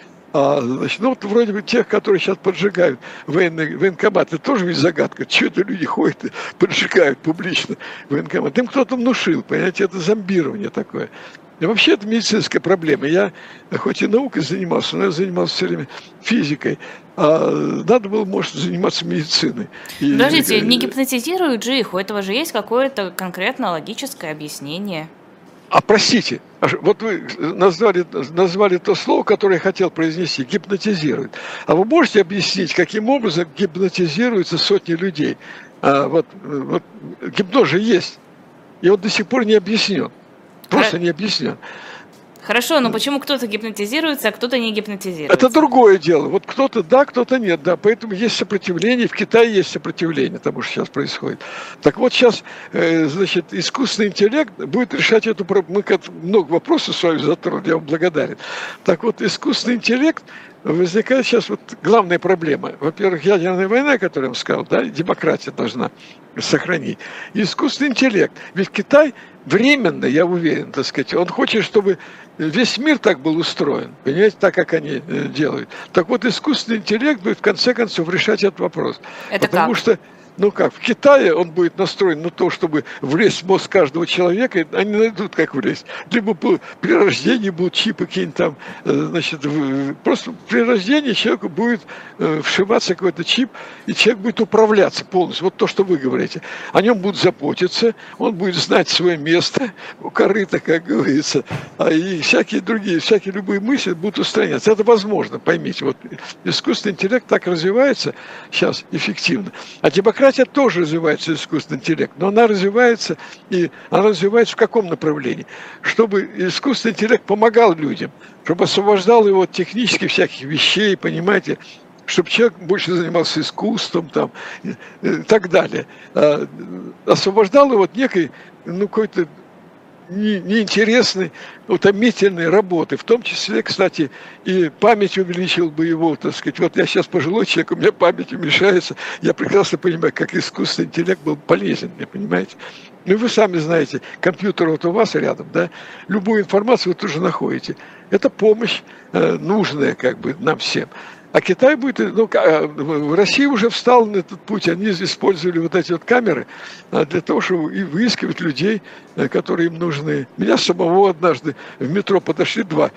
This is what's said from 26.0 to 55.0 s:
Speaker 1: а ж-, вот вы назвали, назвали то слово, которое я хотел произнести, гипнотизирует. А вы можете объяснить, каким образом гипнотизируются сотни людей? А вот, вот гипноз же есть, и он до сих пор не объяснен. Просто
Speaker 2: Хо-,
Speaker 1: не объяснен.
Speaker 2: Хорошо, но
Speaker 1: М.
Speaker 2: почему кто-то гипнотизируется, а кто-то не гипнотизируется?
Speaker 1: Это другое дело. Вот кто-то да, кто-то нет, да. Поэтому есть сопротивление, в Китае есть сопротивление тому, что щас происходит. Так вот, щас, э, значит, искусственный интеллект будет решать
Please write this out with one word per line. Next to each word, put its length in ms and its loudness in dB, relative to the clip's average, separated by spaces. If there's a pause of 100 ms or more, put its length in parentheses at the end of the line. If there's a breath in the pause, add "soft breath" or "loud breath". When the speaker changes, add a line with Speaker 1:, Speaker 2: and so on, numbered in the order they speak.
Speaker 1:
а 100 2
ж-, 120 -2
вот 220 0
вы 220 -4 (140)
назвали, 640 2 (280)
назвали 460 2
то 180 0
слово, 260 0
которое 320 2
я 60 0
хотел 300 0
произнести, 520 -2
гипнотизирует. 880 -2 (360 loud breath)
А 100 4
вы 80 4
можете 360 4
объяснить, 540 -2
каким 340 -2
образом 380 0 (100)
гипнотизируются 1000 0
сотни 360 0
людей? 420 -2 (460 loud breath)
А 260 2
вот, 180 0 (160)
вот 400 -6 (400)
гипноз 460 2
же 100 0
есть, 400 0 (640)
и 60 4
он 100 6
до 100 -4
сих 200 -2
пор 160 0
не 100 2
объяснен. 560 0 (580)
Просто 280 2
Speaker 2:
Хо-, 60 -4
Speaker 1:
не 80 0
объяснен. 460 -4 (840 loud breath)
Speaker 2:
Хорошо, 380 0
но 80 2
Speaker 1:
М. 40 -4
Speaker 2:
почему 280 -2
кто-то 260 -4
гипнотизируется, 840 -4
а 40 -2
кто-то 260 -2
не 120 -2
гипнотизируется? 640 -4
Speaker 1:
Это 140 6
другое 480 6
дело. 320 2
Вот 160 -2
кто-то 380 0
да, 240 4
кто-то 320 0
нет, 240 0
да. 160 2
Поэтому 340 0
есть 240 -2
сопротивление, 720 0
в 40 -16
Китае 420 2
есть 160 2
сопротивление 680 -4
тому, 220 -6
что 140 -8
щас 160 -4
происходит. 500 -6 (400 loud breath)
Так 160 4
вот, 160 2
щас, 320 4 (280 loud breath)
э, 340 2
значит, 480 -2
искусственный 540 -2
интеллект 500 0
будет 340 -2
решать 340 2